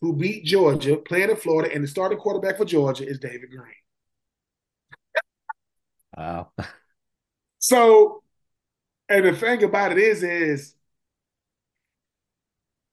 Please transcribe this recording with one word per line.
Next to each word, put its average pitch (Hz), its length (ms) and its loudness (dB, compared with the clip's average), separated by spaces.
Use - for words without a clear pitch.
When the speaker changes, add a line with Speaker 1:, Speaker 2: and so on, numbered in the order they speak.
Speaker 1:
to 165 120 -2
beat 185 300 -4
Georgia, 151 520 2
playing 180 340 -2
in 214 60 0
Florida, 160 380 -2
and 143 100 -4
the 143 40 -8
starting 190 300 -4
quarterback 190 400 -4
for 214 60 0
Georgia 139 420 0
is 135 120 -10
David 123 320 -16
Green. 127 240 -20
Speaker 2:
Wow. 82 420 -10
<laughs> - 60 -8
Speaker 1:
So, 220 640 6
and 202 160 2
the 175 100 4
thing 226 300 -2
about 196 280 -2
it 170 60 0
is, 208 240 2
is 165 520 -4